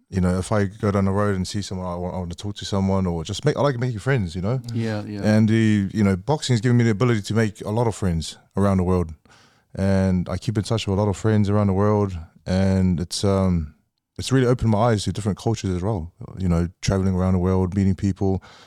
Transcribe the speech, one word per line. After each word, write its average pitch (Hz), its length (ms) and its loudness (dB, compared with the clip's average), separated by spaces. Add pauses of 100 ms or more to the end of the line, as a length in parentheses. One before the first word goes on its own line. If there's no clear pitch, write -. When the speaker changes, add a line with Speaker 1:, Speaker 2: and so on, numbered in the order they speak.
Speaker 1:
you 95 120 -2
know, 90 180 2
if - 120 -6
I 104 140 2
go 101 260 -2
down 98 140 2
the 98 60 2
road 101 240 0
and 92 120 -4
see 104 140 -6
someone, 92 260 -8
I 87 80 -6
wa-, 90 140 -6
I 90 100 -8
wanna 85 160 -8
talk 104 220 -10
to - 80 -12
someone 95 400 0
or 85 180 -2
just - 220 -6
make, - 120 0
I 104 40 0
like 135 160 0
making 120 220 -4
friends, 98 360 -2
you 90 60 -6
know? 113 180 -2
Speaker 2:
Mm. 120 140 -10
Speaker 3:
Yeah, 110 320 -4
yeah. 104 180 -10
Speaker 1:
And 107 260 4
the, 107 440 2
you 107 100 0
know, 98 120 4
boxing 127 380 -2
has 110 80 2
given 120 160 2
me 120 60 4
the 113 80 4
ability 110 320 0
to 107 100 -6
make 107 280 0
a 82 80 -8
lot 117 180 0
of 104 80 -2
friends 85 420 -4 (200)
around 98 200 2
the 92 60 2
world. 87 300 0 (600)
And 95 520 2
I 90 100 -4
keep 110 200 -4
in 104 60 0
touch 110 240 -4
with 98 100 0
a 104 40 2
lot 104 80 0
of 95 80 0
friends 104 320 2
around 104 180 2
the 95 60 2
world. 101 440 0 (280)
And 92 540 2
it's, - 240 -6
um, 95 520 0 (420)
it's - 140 -6
really 127 160 4
opened 117 240 2
my 113 200 4
eyes 104 140 0
to 92 80 -2
different 101 240 -4
cultures 107 380 -2
as 87 60 -4
well. 90 300 -4 (260)
You 92 120 0
know, 85 180 2 (140)
traveling 95 340 2
around 92 180 2
the 90 60 2
world, 92 360 0
meeting 95 200 2
people, 95 480 -2 (240)